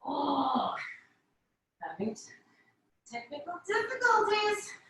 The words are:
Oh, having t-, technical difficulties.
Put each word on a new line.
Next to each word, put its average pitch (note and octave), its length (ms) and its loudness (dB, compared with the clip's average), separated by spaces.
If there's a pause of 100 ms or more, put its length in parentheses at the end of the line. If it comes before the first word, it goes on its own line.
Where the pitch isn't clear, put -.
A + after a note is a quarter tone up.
Oh, C#4+ 720 0 (1040)
having G3 360 -6
t-, - 60 -18 (880)
technical C#4+ 440 -10 (120)
difficulties. G#4+ 1040 2 (180)